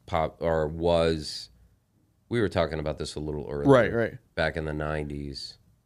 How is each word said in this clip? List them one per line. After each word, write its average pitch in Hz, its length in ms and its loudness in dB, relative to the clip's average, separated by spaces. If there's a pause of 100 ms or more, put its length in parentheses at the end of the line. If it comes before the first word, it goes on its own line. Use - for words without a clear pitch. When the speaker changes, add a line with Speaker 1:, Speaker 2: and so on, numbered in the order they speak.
Speaker 1:
pop, 80 360 -2
or 80 280 0
was, 82 800 0 (800)
we 120 100 0
were 104 100 4
talking 80 300 0
about 76 200 -4
this 76 160 -8
a 80 40 -8
little 73 300 -6
earlier. 71 200 2
Speaker 2:
Right, 117 240 8
right. 113 200 0 (220)
Speaker 1:
Back 80 200 0
in 78 80 -2
the 78 100 -4
nineties. 73 840 -6 (280)